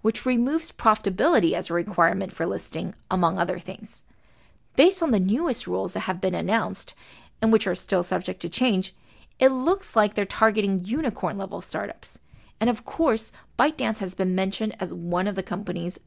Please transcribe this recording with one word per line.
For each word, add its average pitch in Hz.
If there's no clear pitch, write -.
which -
removes 254
profitability 214
as 180
a 170
requirement 185
for 165
listing, -
among 180
other 180
things. -
Based 349
on 302
the 202
newest 240
rules 180
that 190
have 185
been 185
announced, 185
and 226
which 214
are 185
still 180
subject 185
to 170
change, 208
it 262
looks 269
like 208
they're 202
targeting 202
unicorn-level 196
startups. -
And 226
of 233
course, 247
ByteDance 240
has 185
been 185
mentioned 190
as 175
one 175
of 208
the 185
companies 180